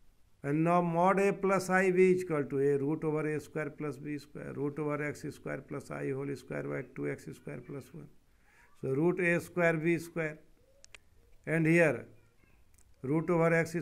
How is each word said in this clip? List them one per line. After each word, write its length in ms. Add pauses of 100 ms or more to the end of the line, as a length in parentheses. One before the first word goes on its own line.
(440)
and 220
now 160
mod 380
A 120
plus 380
I, 220
V 200
is 120
equal 200
to 160
A 180
root 280
over 200
A 140
square 300
plus 280
B 200
square, 360
root 260
over 220
X 300
square 300
plus 300
I 200
whole 240
square 280
by 200 (100)
two 160
X 240
square 320
plus 280
one. 160 (760)
So 60
root 280
A 220
square 360
B 200
square. 400 (1120)
And 180
here, 400 (960)
root 300
over 200
X 200 (100)